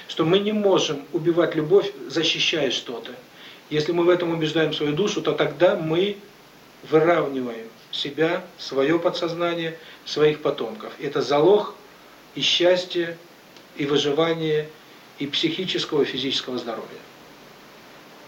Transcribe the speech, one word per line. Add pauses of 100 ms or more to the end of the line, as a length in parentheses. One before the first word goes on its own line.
что
мы
не
можем
убивать
любовь, (160)
защищая
что-то. (580)
Если
мы
в
этом
убеждаем
свою
душу,
то
тогда
мы (720)
выравниваем (240)
себя, (140)
своё
подсознание, (280)
своих
потомков.
Это
залог (600)
и
счастья, (580)
и
выживания, (500)
и
психического,
и
физического
здоровья. (1300)